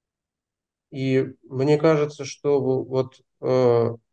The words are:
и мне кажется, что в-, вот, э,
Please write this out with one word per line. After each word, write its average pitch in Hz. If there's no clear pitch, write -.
и 131
мне 143
кажется, 147
что 143
в-, 127
вот, 131
э, 120